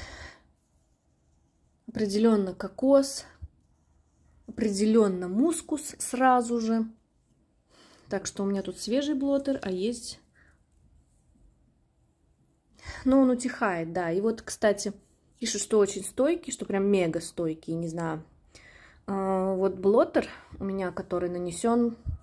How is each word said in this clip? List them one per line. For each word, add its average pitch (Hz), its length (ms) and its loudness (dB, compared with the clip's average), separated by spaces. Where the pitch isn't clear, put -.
Определенно 208 680 2
кокос. 269 680 2
Определенно 208 840 2
мускус 285 680 -2
сразу 247 640 2
же. 226 260 0
Так 196 180 -6
что - 160 -6
у 196 40 0
меня 196 160 -2
тут 185 160 -10
свежий 285 360 0
блотер, 277 480 0
а 196 80 -6
есть... 202 480 -4
Но 262 160 6
он 262 100 6
утихает, 202 640 -2
да. 170 180 -2
И 180 100 0
вот, 226 220 -2
кстати, 202 500 0
пишут, 220 240 -4
что 220 160 2
очень 196 260 0
стойкий, 302 480 -2
что - 120 -8
прям 196 220 0
мега 175 340 2
стойкий, 160 540 -6
не 170 140 -4
знаю. 160 360 -6
А, 190 480 0
вот 190 200 2
блотер 202 540 4
у - 60 -8
меня, 190 280 -4
который 180 360 -4
нанесен, 226 680 0